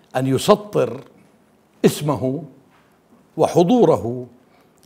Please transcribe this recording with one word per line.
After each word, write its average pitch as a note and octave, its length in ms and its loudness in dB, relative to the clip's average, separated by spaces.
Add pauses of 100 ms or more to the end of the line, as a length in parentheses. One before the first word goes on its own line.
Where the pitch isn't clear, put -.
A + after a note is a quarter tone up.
(160)
أن C3 100 -2
يسطر C3 760 0 (800)
اسمه C#3+ 600 -2 (920)
وحضوره D#3 920 2 (600)